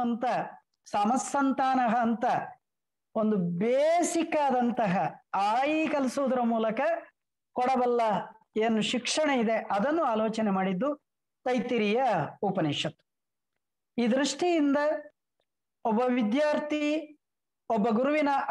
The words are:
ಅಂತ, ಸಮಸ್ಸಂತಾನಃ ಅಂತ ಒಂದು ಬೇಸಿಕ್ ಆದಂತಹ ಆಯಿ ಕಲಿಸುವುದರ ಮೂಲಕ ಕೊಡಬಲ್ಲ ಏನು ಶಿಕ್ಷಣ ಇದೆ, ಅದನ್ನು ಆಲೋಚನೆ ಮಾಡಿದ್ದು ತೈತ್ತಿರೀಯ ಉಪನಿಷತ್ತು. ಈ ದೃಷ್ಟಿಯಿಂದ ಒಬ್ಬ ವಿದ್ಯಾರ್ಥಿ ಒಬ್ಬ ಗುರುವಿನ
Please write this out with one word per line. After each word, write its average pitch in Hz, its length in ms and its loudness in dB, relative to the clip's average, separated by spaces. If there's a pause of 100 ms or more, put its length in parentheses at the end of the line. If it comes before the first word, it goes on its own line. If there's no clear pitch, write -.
ಅಂತ, 240 200 -4 (640)
ಸಮಸ್ಸಂತಾನಃ 254 1080 0 (100)
ಅಂತ 226 200 -2 (880)
ಒಂದು 214 220 0 (280)
ಬೇಸಿಕ್ 320 800 0
ಆದಂತಹ 240 500 2 (540)
ಆಯಿ 285 340 2 (120)
ಕಲಿಸುವುದರ 262 460 0 (120)
ಮೂಲಕ 220 280 0 (760)
ಕೊಡಬಲ್ಲ 247 440 2 (640)
ಏನು 220 160 2 (120)
ಶಿಕ್ಷಣ 285 360 0 (140)
ಇದೆ, 220 160 0 (180)
ಅದನ್ನು 302 360 0
ಆಲೋಚನೆ 220 460 0
ಮಾಡಿದ್ದು 190 320 -2 (560)
ತೈತ್ತಿರೀಯ 233 540 0 (480)
ಉಪನಿಷತ್ತು. 160 560 -4 (920)
ಈ 240 80 2 (100)
ದೃಷ್ಟಿಯಿಂದ 285 600 0 (1080)
ಒಬ್ಬ 226 160 2 (180)
ವಿದ್ಯಾರ್ಥಿ 294 640 0 (840)
ಒಬ್ಬ 220 160 0 (120)
ಗುರುವಿನ 285 320 2 (200)